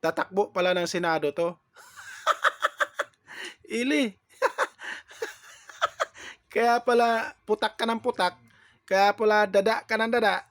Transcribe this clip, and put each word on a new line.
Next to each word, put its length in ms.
tatakbo 480
pala 240
ng 160
Senado 400
to. 240
<laughs> 60
Eli. 400
<laughs> 80
Kaya 300
pala 640
putak 320
ka 80
ng 160
putak. 320
Kaya 320
pala 320
dada 400
ka 80
ng 160
dada. 400